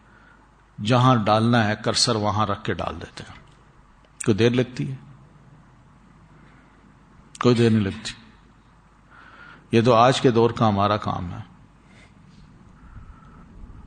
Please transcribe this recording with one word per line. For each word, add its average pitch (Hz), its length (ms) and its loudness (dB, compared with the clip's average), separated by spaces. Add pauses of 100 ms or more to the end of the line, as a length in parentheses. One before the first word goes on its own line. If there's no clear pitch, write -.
(800)
جہاں 123 360 2 (100)
ڈالنا 110 420 2
ہے 104 160 -2
کرسر 117 360 -2
وہاں 104 280 -2
رکھ 98 180 -6
کے 104 100 -4
ڈال 82 260 -8
دیتے - 240 -18
ہیں۔ - 200 -20 (760)
کوئی 110 160 0
دیر 113 160 2
لگتی 127 380 -4
ہے؟ 135 60 -12 (2500)
کوئی 123 200 2
دیر 117 160 4
نہیں 110 120 2
لگتی۔ 95 300 -6 (1600)
یہ 113 100 4
تو 120 140 4
آج 123 240 4
کے 135 100 4
دور 117 220 4
کا 113 160 0
ہمارا 101 320 0
کام 98 320 -8
ہے۔ 104 80 -14 (2500)